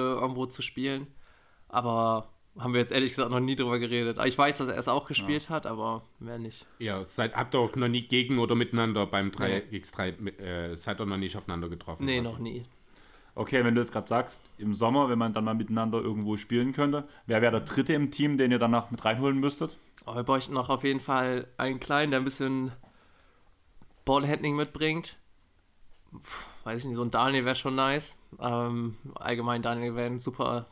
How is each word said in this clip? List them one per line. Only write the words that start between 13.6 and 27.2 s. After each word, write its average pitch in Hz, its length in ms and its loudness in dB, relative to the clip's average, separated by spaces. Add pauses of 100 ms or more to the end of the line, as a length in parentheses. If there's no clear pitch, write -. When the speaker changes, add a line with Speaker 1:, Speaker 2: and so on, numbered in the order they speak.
Speaker 2:
wenn 117 100 6
du 120 60 6
jetzt 117 120 -2
gerade 110 160 -4
sagst, 120 360 0 (140)
im 107 160 0
Sommer, 120 340 4
wenn 120 100 2
man 117 140 2
dann 110 120 0
mal 110 100 0
miteinander 113 460 0
irgendwo 107 360 -2
spielen 120 360 0
könnte, 143 360 0 (180)
wer 110 160 4
wäre 117 100 6
der 110 100 2
Dritte 139 320 2
im 147 180 2
Team, 147 240 2
den 131 160 6
ihr 123 80 4
danach 117 320 2
mit 117 120 -6
reinholen 131 340 2
müsstet? 143 400 -2 (280)
Speaker 1:
Oh, 110 80 -8
wir 120 100 -2
bräuchten 131 300 0
noch 131 140 -2
auf 131 160 0
jeden 139 160 2
Fall 127 460 0 (100)
einen 127 240 0
Kleinen, 147 320 2
der 131 80 4
ein 131 40 0
bisschen 135 460 -2 (1300)
Ballhandling 143 520 2
mitbringt. 156 600 -4 (960)
Puh, - 60 -16 (460)
weiß 113 160 -4
ich 139 60 -8
nicht, 120 100 -4
so 120 60 0
ein 117 100 -2
Daniel 131 320 4